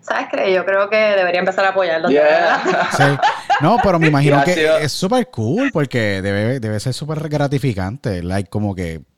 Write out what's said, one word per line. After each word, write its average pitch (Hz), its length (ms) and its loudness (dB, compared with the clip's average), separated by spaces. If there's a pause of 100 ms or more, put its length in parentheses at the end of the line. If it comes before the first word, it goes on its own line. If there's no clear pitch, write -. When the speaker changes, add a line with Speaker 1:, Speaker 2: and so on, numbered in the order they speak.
Speaker 1:
"¿Sabes 240 320 -6
qué? 220 200 0
Yo 180 120 0
creo 196 260 0
que 220 60 0
debería 190 440 2
empezar 185 240 0
a 196 40 2
apoyarlo". 170 400 0
Speaker 2:
Yeah. 165 880 2
Speaker 3:
Sí. 143 80 4 (560)
No, 220 220 2
pero 185 180 2
me 160 80 4
imagino 143 280 4
Speaker 2:
Y - 40 4
ha - 40 2
Speaker 3:
que 180 100 2
Speaker 2:
sido 156 240 2
Speaker 3:
es 151 140 -2
súper 233 380 -2
cool 170 420 -2
porque 110 500 0
debe, 104 380 0
debe 107 200 -4
ser 127 120 -4
súper 151 360 -8
gratificante, 127 920 -2
like, 95 280 -4
como 104 240 -2
que 82 260 -8 (180)